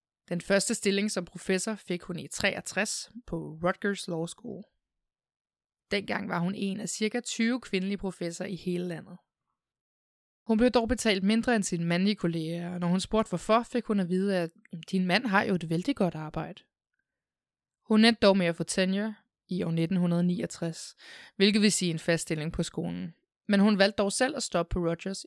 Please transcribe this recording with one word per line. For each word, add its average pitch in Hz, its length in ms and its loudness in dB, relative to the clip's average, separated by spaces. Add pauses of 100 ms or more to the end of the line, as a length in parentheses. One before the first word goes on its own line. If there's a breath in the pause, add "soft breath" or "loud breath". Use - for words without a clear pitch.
(300)
Den 175 120 -4
første 196 340 2
stilling 196 360 0
som 175 140 -4
professor 190 500 -4
fik 180 280 -8
hun 175 160 -10
i 143 80 -12
treogtres - 840 -4 (160)
på 160 360 -6
Rutgers 190 440 -2
Law 165 180 -4
School. 180 380 -12 (1300)
Dengang 202 380 -4
var 175 100 -2
hun 180 160 -2
en 196 240 -4
af 190 100 -6
cirka 214 300 -2
tyve 233 420 -2
kvindelige 190 360 -4
professorer 180 500 -6
i 190 80 -6
hele 175 320 -4
landet. 170 300 -12 (1300)
Hun 220 100 2
blev 247 120 6
dog 226 180 2
betalt 214 360 0
mindre 226 320 2
end 208 80 2
sine 170 220 -2
mandlige 180 300 2
kolleger, 170 580 -4
og 180 60 -6
når 175 80 -2
hun 180 120 2
spurgte 220 300 0
hvorfor, 214 340 2
fik - 220 -4
hun 202 140 0
at 175 100 0
vide, 190 280 0
at, 165 140 -2 (400)
"Din 185 140 2
mand 196 200 2
har 196 180 2
jo 196 120 2
et 170 140 -2
vældig 175 260 0
godt 175 200 0
arbejde." 156 480 -8 (1200)
Hun 214 180 6
endte 233 140 4
dog 196 180 6
med 180 80 2
at 170 100 0
få 170 80 -4
tenure 196 520 0 (320)
i 180 160 -4
år 165 80 -2
nitten 165 260 0
hundrede 175 260 2
niogtres, 175 720 -4 (400 loud breath)
hvilket 208 260 6
vil 208 100 8
sige 175 200 0
en 160 80 -2
fast 165 220 2
stilling 156 320 -4
på 165 100 0
skolen. 175 500 -6 (340)
Men 202 120 4
hun 208 180 6
valgte 202 200 4
dog 202 140 2
selv - 240 0
at - 80 -6
stoppe - 300 -2
på 185 60 0
Rutgers 170 460 -4